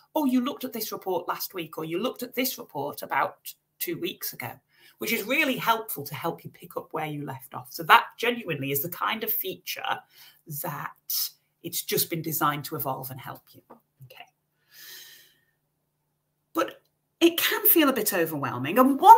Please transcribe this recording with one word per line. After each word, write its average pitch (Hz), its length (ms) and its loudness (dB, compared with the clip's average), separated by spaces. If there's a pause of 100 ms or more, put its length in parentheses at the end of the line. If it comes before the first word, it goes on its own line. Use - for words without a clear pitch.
(160)
"Oh, 311 80 2
you 254 160 4
looked - 240 -4
at 254 80 -6
this 214 220 -6
report 185 340 -4
last - 260 -6
week," 165 240 -8
or, 160 60 -6
"You 165 160 -4
looked 247 240 -4
at - 100 -12
this 254 240 -2
report - 440 -8
about - 520 -4 (260)
two 170 200 -4
weeks - 320 -6
ago," 120 200 -10 (480)
which 113 120 -2
is 202 140 -2
really 269 320 2
helpful 170 480 -2
to 147 100 -10
help 170 300 -6
you - 60 -16
pick - 260 -14
up - 140 -12
where 156 160 -4
you 147 180 -6
left 131 280 -12
off. - 200 -14
So 160 100 -8
that 208 220 8 (120)
genuinely 175 540 -4
is 139 100 -2
the 170 60 -6
kind 220 380 -4
of - 80 -4
feature - 640 -6 (640)
that 156 300 -8 (720)
it's - 180 -6
just - 280 -2
been 160 120 -4
designed 147 420 -2
to 156 140 -8
evolve 135 340 -6
and 123 80 -12
help - 320 -14
you. - 100 -20 (440)
Okay. - 180 -20 (2250)
But - 280 -2 (380)
it 330 180 6
can 415 300 2
feel 302 220 6
a - 40 2
bit 214 200 -2
overwhelming. 151 680 0
And 269 180 6
one 440 200 12